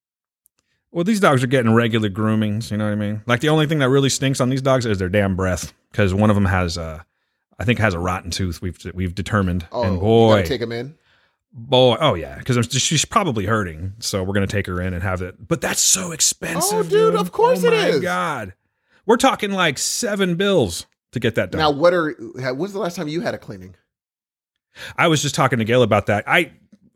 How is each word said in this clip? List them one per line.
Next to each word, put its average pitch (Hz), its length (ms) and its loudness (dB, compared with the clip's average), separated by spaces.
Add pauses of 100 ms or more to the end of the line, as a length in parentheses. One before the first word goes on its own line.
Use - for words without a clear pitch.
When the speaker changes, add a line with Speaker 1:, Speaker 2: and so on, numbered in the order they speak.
(920)
Speaker 1:
Well, 170 120 -2
these 208 160 0
dogs 147 220 4
are 131 60 -2
getting 123 260 4
regular 113 340 2
groomings, 107 640 -2
you 104 60 -4
know 107 80 -2
what 104 80 -2
I 104 40 -4
mean? 104 300 -4
Like, 120 140 2
the 151 100 0
only 156 160 4
thing 156 140 0
that 127 100 2
really 139 180 4
stinks 135 320 -2
on 123 80 2
these 131 140 -2
dogs 131 240 2
is 104 120 0
their 92 100 -2
damn 98 280 2
breath, 90 360 -2 (200)
'cause 95 220 2
one 107 160 4
of 101 60 4
'em 101 100 2
has, 90 320 0
uh, 80 240 -10 (560)
I - 60 -6
think 113 160 0
has 107 140 2
a 85 40 -4
rotten 90 320 -4
tooth, 90 320 -6
we've, 87 160 -8 (160)
we've 90 200 -4
determined. 92 580 -2
Speaker 2:
Oh, 120 100 -4
Speaker 1:
And 98 140 0
Speaker 2:
you 85 40 -4
Speaker 1:
boy, 110 360 6
Speaker 2:
gotta 92 120 0
take 120 140 -4
'em 117 100 -6
in? 123 220 -10 (580)
Speaker 1:
boy, 123 480 4
oh 139 140 2
yeah, 69 260 -10
'cause 123 160 -2
I'm, 120 80 2
she's 135 400 0
probably 139 420 -2
hurting, 95 520 -4
so 101 240 -4
we're 95 120 -4
gonna 98 120 2
take 101 200 -2
her 90 140 -6
in 90 140 -4
and 87 80 -6
have 92 200 -2
it. 92 260 -12
But 170 120 -2
that's - 200 -4
so 185 320 0
expensive, 311 680 -2
Speaker 2:
Oh, 427 40 0
dude, - 80 -4 (220)
Speaker 1:
dude. - 80 0
Speaker 2:
of - 120 -4
course 480 320 2
Speaker 1:
Oh 480 40 4
Speaker 2:
it - 40 4
Speaker 1:
my 415 160 2
Speaker 2:
is. 151 120 2
Speaker 1:
God. 170 540 -4 (500)
We're 226 140 4
talking, 208 340 0
like, 170 260 0
seven 202 580 -2
bills 170 500 0 (260)
to 120 80 -4
get 113 160 0
that 101 160 -2
done. - 80 -4
Speaker 2:
Now, 151 100 4
what 156 240 4
are, 160 180 0 (420)
when's 185 180 -6
the 196 80 -8
last 175 160 -4
time 170 100 -6
you 151 140 -4
had 117 140 -4
a - 40 -10
cleaning? 92 380 -18 (1200)
Speaker 1:
I 147 120 2
was 156 140 2
just 143 120 -4
talking 135 240 0
to 113 60 0
Gail 123 180 4
about 104 240 2
that. 104 200 0
I, 160 260 2 (420)